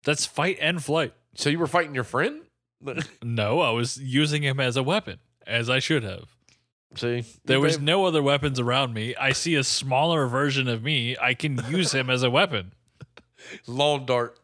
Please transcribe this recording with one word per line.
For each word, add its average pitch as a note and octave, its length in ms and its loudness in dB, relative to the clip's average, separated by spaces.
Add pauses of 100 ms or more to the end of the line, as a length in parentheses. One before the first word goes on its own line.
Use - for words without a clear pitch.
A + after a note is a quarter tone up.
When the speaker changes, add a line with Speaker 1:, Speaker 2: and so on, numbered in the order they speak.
Speaker 1:
That's D3 200 0
fight F3+ 360 -2
and D#3+ 220 -2
flight. D3+ 300 -2 (220)
Speaker 2:
So - 160 0
you E3 80 0
were E3+ 80 0
fighting D#3+ 280 0
your B2+ 100 -2
friend? C4+ 380 -2 (400)
<laughs> C#3 400 -10
Speaker 1:
No, A#2 380 0
I C#3 100 2
was A#2+ 300 -2
using D3 420 0
him C3+ 160 0
as B2+ 200 0
a C3+ 40 0
weapon, D3+ 360 -2 (280)
as A#2 220 -2
I C3 120 2
should C#3+ 220 0
have. F2+ 220 -8 (720)
Speaker 2:
See? A#2+ 280 -2 (200)
Speaker 1:
There C3 140 4
Speaker 2:
You C#3+ 40 4
Speaker 1:
was D#3 160 2
Speaker 2:
may C#3+ 60 -4
Speaker 1:
no F#3 220 4
other D#3 160 2
weapons C#3 360 2
around B2 360 0
me. A2 220 -6
I C3+ 160 0
see E3 220 0
a C#3 100 2
smaller C#3 600 2
version C3+ 400 0
of A2+ 160 -2
me. B2+ 380 -2
I B2 140 2
can C#3 340 -2
use E3 240 0
him C3 160 0
as B2+ 140 2
a B2+ 80 4
weapon. A#2 420 0 (920)
Speaker 2:
Lawn C3+ 400 0
dart. A#2+ 380 0